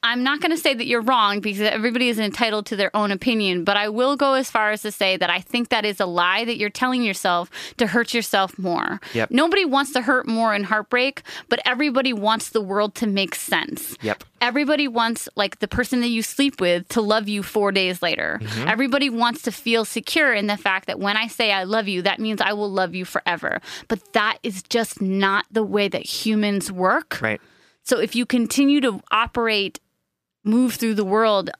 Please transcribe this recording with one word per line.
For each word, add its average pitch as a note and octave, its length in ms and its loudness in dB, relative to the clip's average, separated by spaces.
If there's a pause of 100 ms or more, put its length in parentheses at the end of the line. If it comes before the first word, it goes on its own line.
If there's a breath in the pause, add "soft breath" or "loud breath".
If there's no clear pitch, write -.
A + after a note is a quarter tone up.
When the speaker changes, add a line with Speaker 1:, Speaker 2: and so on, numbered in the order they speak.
Speaker 1:
I'm A#3+ 220 0
not D4 160 0
gonna E4 160 2
say D#4 180 2
that A#3 140 -4
you're A#3 140 2
wrong G#3+ 360 2
because G3+ 220 -2
everybody A3+ 480 2
is A3+ 100 0
entitled G#3+ 480 0
to - 80 -8
their G3 220 0
own G#3 160 2
opinion, G3 500 0
but G3+ 140 2
I G#3 140 0
will B3+ 260 2
go C#4 160 2
as C4 180 0
far G#3+ 220 2
as G#3+ 100 -4
to G#3+ 80 -6
say F#3+ 260 0
that F3+ 140 0
I F3 100 0
think A#3+ 280 -4
that A3 160 0
is G#3 160 -2
a G3 60 0
lie F3+ 400 0
that A#3 100 -2
you're G#3 120 -2
telling B3+ 360 0
yourself F#3 440 0 (280 loud breath)
to A#3 100 2
hurt A3+ 260 0
yourself G3+ 460 0
more. F#3 400 -2 (160 loud breath)
Speaker 2:
Yep. A2+ 160 0
Speaker 1:
Nobody E4 340 2
wants C4+ 280 0
to B3+ 100 0
hurt B3+ 240 0
more A3+ 260 0
in G3+ 120 -2
heartbreak, A3+ 580 -2 (260 loud breath)
but A#3 160 0
everybody B3+ 480 2
wants G#3+ 380 0
the A3+ 100 0
world G3+ 360 -2
to A#3+ 100 -2
make G3 300 0
sense. - 680 -4
Speaker 2:
Yep. G#2+ 220 -2 (160)
Speaker 1:
Everybody C#4 460 0
wants, A3+ 480 -2
like, G3+ 240 -2
the - 80 -2
person B3 340 0
that A#3+ 80 0
you A3+ 140 0
sleep - 380 0
with F3 300 2
to A#3 100 0
love G#3+ 280 2
you G#3 140 -2
four G3+ 300 0
days F#3 300 0
later. D#2+ 380 -2
Speaker 2:
Mm-hmm. G#2+ 280 -4
Speaker 1:
Everybody C4 420 2
wants A#3 320 -2
to A#3 100 -4
feel A3+ 320 0
secure C4 480 0
in G#3 140 0
the G#3 100 0
fact F#3+ 300 -2
that - 140 -6
when G3+ 160 0
I A3 100 0
say A3 260 0
I F#3+ 120 0
love G#3 240 0
you, F3+ 140 -2
that F#3+ 180 0
means A3 200 -2
I G3 120 0
will G#3 180 -4
love F#3 240 0
you F#3 100 -6
forever. - 560 -4 (280 loud breath)
But - 240 -6
that A3 320 2
is F#3+ 180 -6
just - 400 -2
not G3 480 2
the A3 140 0
way G3+ 240 0
that - 180 -4
humans G#3 640 0
work. F#3+ 500 0
Speaker 2:
Right. A2 200 -2 (420 soft breath)
Speaker 1:
So B3 160 2
if A3 160 0
you A#3+ 120 0
continue C#4 560 4
to A3+ 180 0 (100)
operate, A3 680 0 (640)
move A#3 300 4
through A3+ 200 -2
the G#3 100 2
world G#3 560 2